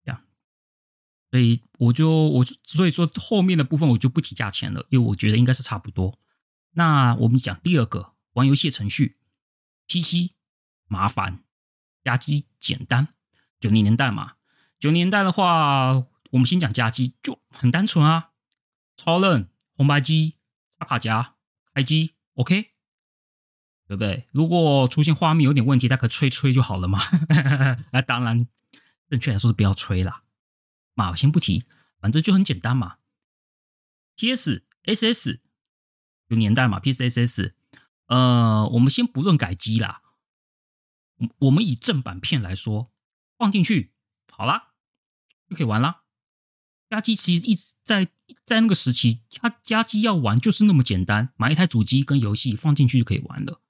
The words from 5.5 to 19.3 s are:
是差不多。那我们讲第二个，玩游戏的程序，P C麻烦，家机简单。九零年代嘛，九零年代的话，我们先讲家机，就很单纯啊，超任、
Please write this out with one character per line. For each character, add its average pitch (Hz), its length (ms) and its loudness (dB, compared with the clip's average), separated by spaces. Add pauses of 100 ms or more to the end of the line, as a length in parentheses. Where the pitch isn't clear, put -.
是 - 80 -2
差 104 160 -4
不 - 120 -14
多。 92 300 -6 (520)
那 147 420 2
我 117 120 0
们 123 120 4
讲 104 220 -4
第 170 180 0
二 117 80 0
个， - 260 -10 (220)
玩 127 120 2
游 135 80 4
戏 151 140 0
的 - 20 -2
程 101 200 -6
序 - 260 -2 (720)
，P 175 160 -6
C 175 320 -4 (540)
麻 98 200 -4
烦， 95 340 -8 (600)
家 123 140 -2
机 147 260 -4 (160)
简 - 240 -6
单。 127 300 -2 (440)
九 107 120 -2
零 107 120 4
年 104 140 4
代 127 140 0
嘛， - 240 -10 (440)
九 147 120 -2
零 160 40 2
年 175 140 2
代 202 140 0
的 190 80 0
话， 151 640 2 (380)
我 127 80 0
们 127 60 4
先 180 140 0
讲 135 140 -2
家 113 180 -2
机， 127 320 -4
就 - 260 -8
很 - 220 -2
单 185 160 0
纯 160 180 2
啊， 160 260 0 (680)
超 170 240 0
任、 151 280 2 (280)